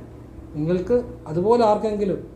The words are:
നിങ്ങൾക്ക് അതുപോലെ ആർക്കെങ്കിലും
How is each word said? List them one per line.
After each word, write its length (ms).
നിങ്ങൾക്ക് 400
അതുപോലെ 400
ആർക്കെങ്കിലും 480